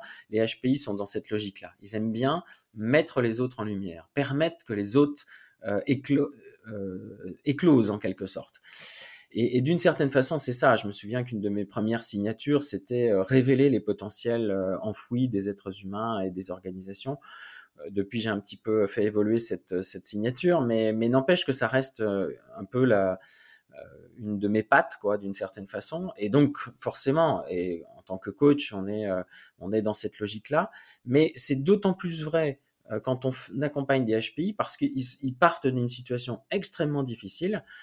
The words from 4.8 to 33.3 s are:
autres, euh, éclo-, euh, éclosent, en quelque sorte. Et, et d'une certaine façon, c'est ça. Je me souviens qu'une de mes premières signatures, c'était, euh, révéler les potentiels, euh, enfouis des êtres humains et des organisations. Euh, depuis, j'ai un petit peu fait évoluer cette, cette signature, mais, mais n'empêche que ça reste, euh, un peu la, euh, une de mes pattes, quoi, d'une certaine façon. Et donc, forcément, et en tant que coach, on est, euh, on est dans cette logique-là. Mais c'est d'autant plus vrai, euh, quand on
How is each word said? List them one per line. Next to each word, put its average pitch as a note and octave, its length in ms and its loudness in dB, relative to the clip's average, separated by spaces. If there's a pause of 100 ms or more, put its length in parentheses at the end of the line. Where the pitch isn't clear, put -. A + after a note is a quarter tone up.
autres, D3 280 2 (400)
euh, G2+ 220 -2
éclo-, C#3+ 420 0 (380)
euh, G2 760 -10
éclosent, C3+ 460 6
en G#2 80 -2
quelque G2 300 -6
sorte. - 340 -12 (720)
Et, A#2 260 2
et B2+ 40 4
d'une D#3+ 180 2
certaine D3+ 320 4
façon, C#3+ 260 2
c'est B2+ 160 -2
ça. B2+ 220 4
Je G#2 100 -2
me G2+ 60 -6
souviens G#2+ 320 -6
qu'une A#2+ 180 -6
de G2+ 80 -2
mes G2+ 160 -2
premières A2 380 -2
signatures, A2 580 0
c'était, A#2+ 480 -2
euh, F#2+ 140 4
révéler C3 460 6
les A#2 100 4
potentiels, G#2 720 -2
euh, F#2+ 300 -2
enfouis A#2+ 460 -2
des G2+ 220 -2
êtres G2 340 -10
humains G#2 380 -4
et F#2+ 80 -2
des F#2 220 -10
organisations. F#2+ 680 -10 (600)
Euh, D2 100 -12
depuis, G2 300 -2
j'ai A2+ 100 -2
un G2+ 100 0
petit - 180 -12
peu A2 280 2
fait G#2 200 0
évoluer G#2+ 340 2
cette, F#2 420 -4
cette - 240 -8
signature, B2+ 560 0
mais, A2+ 320 2
mais A2+ 160 2
n'empêche C3+ 360 4
que C#3+ 60 -2
ça B2+ 160 0
reste, C3 340 0
euh, G2 300 0 (240)
un G#2 100 -10
peu B2 200 2
la, G2 340 4 (540)
euh, C#2+ 60 -18 (400)
une G#2 180 -4
de G2+ 100 0
mes G#2+ 160 4
pattes, - 380 4
quoi, G#2 160 0
d'une G2 160 -6
certaine G2 340 -8
façon. E3+ 500 -8
Et G#2 120 -2
donc, C#3+ 280 4 (200)
forcément, C3+ 720 0
et F2 340 -2 (140)
en - 60 -20
tant F#2+ 160 -8
que - 100 -10
coach, C#3+ 420 4
on G2 160 -6
est, G#2+ 220 -4
euh, F#2 140 -2 (360)
on G2 140 -6
est A2 80 4
dans G#2 120 0
cette - 260 -6
logique-là. A2 500 -2 (360)
Mais C#3+ 300 4
c'est C#3 280 2
d'autant G3 300 4
plus E3 300 -6
vrai, D#3 380 0 (280)
euh, G#2+ 120 -4
quand C3 240 -2
on C3 60 2